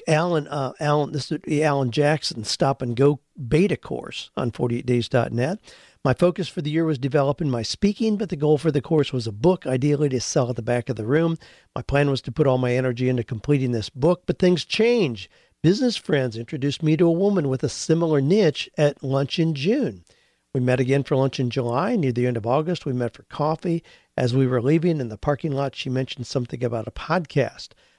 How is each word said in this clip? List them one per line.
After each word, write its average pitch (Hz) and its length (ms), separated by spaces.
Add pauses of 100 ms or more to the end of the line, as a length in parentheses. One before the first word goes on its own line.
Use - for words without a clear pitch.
Alan, 160 400
uh, 135 320
Alan, 147 320
this 139 180
would 151 120
be 151 220
Alan 139 280
Jackson, 143 520
Stop - 380
and 120 140
Go 139 240 (280)
beta 165 300
course - 600
on 120 140
forty-eight 120 340
days 123 240
dot 120 220
net. 131 280 (460)
My 131 80
focus 175 340
for - 140
the 147 80
year 160 160
was 151 140
developing 139 500
my 117 140
speaking, 208 520
but 202 140
the 165 80
goal 151 200
for 160 140
the 139 80
course 151 320
was 120 160
a 110 60
book, 160 340
ideally 143 420
to 127 120
sell 123 280
at 123 60
the 123 60
back 120 260
of - 80
the 107 100
room. 160 320 (380)
My 113 60
plan 143 280
was 135 120
to - 100
put 147 160
all 127 100
my 127 160
energy 127 360
into 123 160
completing 127 480
this 110 160
book, 160 360
but - 140
things 180 240
change. 208 640 (320)
Business 220 360
friends 127 400
introduced 135 440
me 156 140
to 170 120
a 170 40
woman 180 380
with 131 140
a 120 60
similar 160 520
niche 165 560
at 147 260
lunch 139 360
in 160 160
June. 143 500 (480)
We 131 80
met 127 180
again 135 240
for 139 140
lunch 135 240
in 123 80
July. 135 480
Near 135 160
the 123 120
end 120 120
of 107 100
August, 156 380
we 139 80
met 123 200
for - 100
coffee. 165 600 (320)
As 117 180
we 135 140
were 123 140
leaving 156 400
in 120 80
the 107 80
parking 147 340
lot, 135 240
she - 140
mentioned 131 360
something 123 380
about 117 240
a - 40
podcast. - 800 (300)